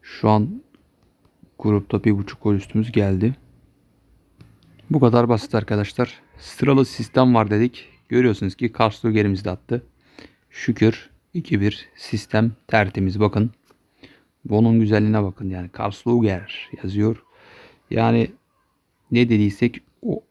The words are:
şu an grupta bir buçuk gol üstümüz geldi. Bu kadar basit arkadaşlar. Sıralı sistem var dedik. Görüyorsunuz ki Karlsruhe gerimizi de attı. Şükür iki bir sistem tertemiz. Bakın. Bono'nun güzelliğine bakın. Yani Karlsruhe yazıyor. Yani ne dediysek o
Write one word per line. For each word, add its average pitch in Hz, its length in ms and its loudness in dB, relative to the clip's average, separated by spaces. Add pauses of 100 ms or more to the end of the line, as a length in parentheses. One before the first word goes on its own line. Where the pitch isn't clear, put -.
şu - 280 -2
an 120 320 0 (960)
grupta 104 440 -2
bir 104 140 2
buçuk - 260 -10
gol 104 120 0
üstümüz 110 360 -4
geldi. 101 440 0 (1500)
Bu 151 100 2
kadar 120 300 6
basit 117 260 0
arkadaşlar. 104 680 -4 (160)
Sıralı 135 480 0
sistem 123 500 2
var 107 160 2
dedik. 113 380 -2 (200)
Görüyorsunuz 120 460 0
ki 113 160 -4
Karlsruhe 110 420 0
gerimizi 104 320 0
de 92 60 -4
attı. 117 320 -6 (680)
Şükür - 600 -2 (240)
iki 113 280 -4
bir - 340 -4
sistem 113 560 -4 (160)
tertemiz. 95 520 -2
Bakın. 104 320 0 (920)
Bono'nun 113 340 2
güzelliğine 107 440 2
bakın. 95 260 -8
Yani 90 200 -10
Karlsruhe 107 760 -2 (360)
yazıyor. 104 400 -2 (680)
Yani 113 420 0 (800)
ne 120 180 4
dediysek 107 520 0 (200)
o 208 300 -6